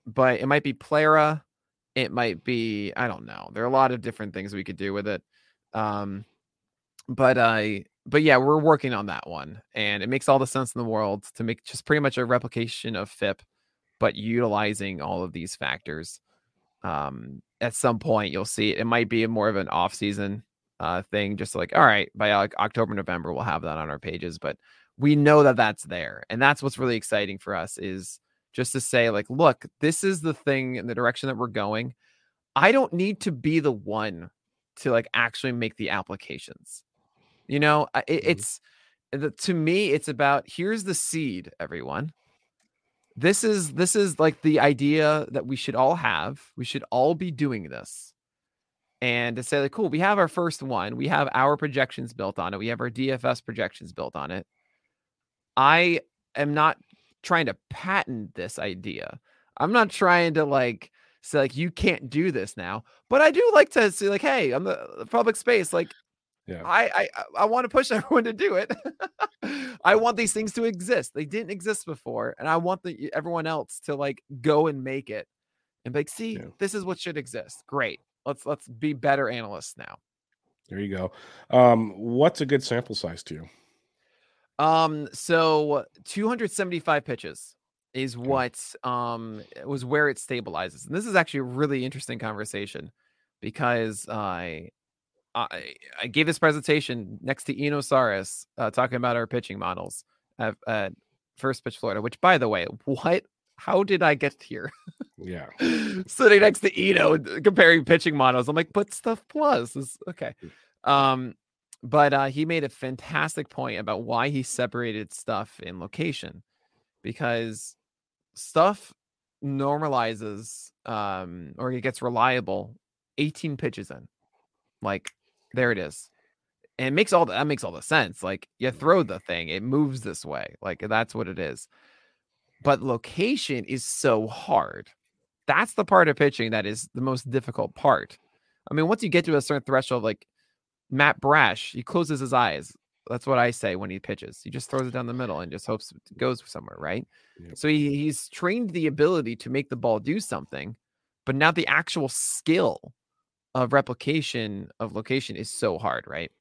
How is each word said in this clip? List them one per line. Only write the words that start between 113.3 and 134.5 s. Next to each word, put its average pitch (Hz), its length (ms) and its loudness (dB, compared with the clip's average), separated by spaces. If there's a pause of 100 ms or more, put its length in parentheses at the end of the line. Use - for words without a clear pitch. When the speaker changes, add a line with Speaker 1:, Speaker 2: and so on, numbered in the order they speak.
Speaker 1:
point 120 300 -6
about 104 240 -4
why 120 260 -2
he 135 140 -2
separated 120 680 -6
stuff - 480 -8
in 90 180 -12
location, 101 640 -8 (600)
because 117 760 -6 (560)
stuff - 600 0 (480)
normalizes, 127 1300 -4 (140)
um, 92 720 -6
or 127 140 -4
it 127 100 -4
gets 127 200 -4
reliable 117 760 0 (420)
eighteen 147 380 -4
pitches 117 360 -6
in. 60 160 -18 (760)
Like, 98 300 -4 (420)
there 120 180 2
it 104 60 0
is. 80 320 -10 (680)
And 131 100 -2
it - 20 0
makes 190 220 4
all 170 120 6
the, 95 80 -2
that 135 140 0
makes 147 160 -4
all 90 80 -8
the 82 100 -12
sense. 117 420 0
Like, 95 260 -6 (100)
you 127 120 0
throw 160 320 4
the 95 160 -6
thing, 85 300 -4
it 95 140 -4
moves 131 380 0
this 92 240 -10
way. 69 360 -8
Like, 92 180 -6 (100)
that's 113 260 0
what 107 140 -6
it 92 100 -8
is. 71 300 -8 (920)
But 139 200 4
location 139 840 -2
is 127 200 -6
so 110 420 2
hard. 104 600 -2 (560)